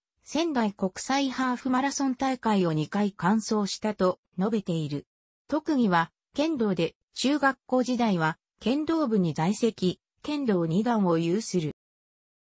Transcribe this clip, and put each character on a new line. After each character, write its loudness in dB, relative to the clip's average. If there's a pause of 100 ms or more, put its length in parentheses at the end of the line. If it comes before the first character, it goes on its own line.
(220)
仙 -2
台 0
国 -4
際 0
ハ -2
ー -2
フ -6
マ 2
ラ 0
ソ 0
ン 0
大 -2
会 2
を 0
二 0
回 0
完 2
走 -2
し -8
た -2
と 2 (200)
述 0
べ -2
て -4
い -2
る。 -6 (420)
特 -2
技 4
は、 2 (240)
剣 0
道 0
で、 -2 (200)
中 0
学 0
校 2
時 -2
代 2
は、 0 (220)
剣 0
道 0
部 2
に 2
在 0
籍、 -2 (220)
剣 -6
道 2
二 0
段 0
を 2
有 0
す -4
る。 -4 (680)